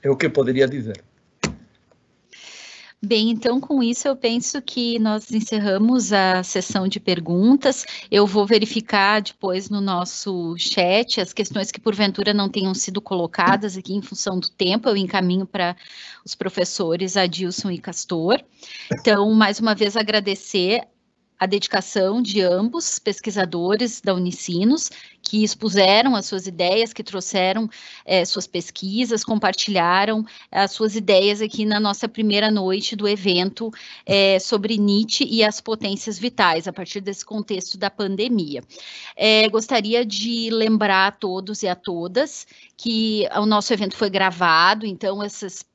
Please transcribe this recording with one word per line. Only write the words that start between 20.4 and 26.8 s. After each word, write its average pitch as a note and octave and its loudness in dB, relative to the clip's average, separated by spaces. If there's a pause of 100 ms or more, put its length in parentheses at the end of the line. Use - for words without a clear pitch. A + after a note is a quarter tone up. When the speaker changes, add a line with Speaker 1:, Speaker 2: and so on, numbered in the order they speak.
Speaker 2:
a F#3+ 0
dedicação G3+ 0
de G#3 0
ambos, G3+ 0
pesquisadores G3 -2
da G3 0
Unicinos, F3+ 0 (320)
que G#3+ 0
expuseram G#3 4
as G3 -4
suas F#3 -6
ideias, F#3+ 0